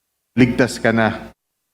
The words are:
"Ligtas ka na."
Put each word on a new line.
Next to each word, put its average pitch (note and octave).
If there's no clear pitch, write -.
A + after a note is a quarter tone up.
"Ligtas A#2+
ka A#2
na." A2+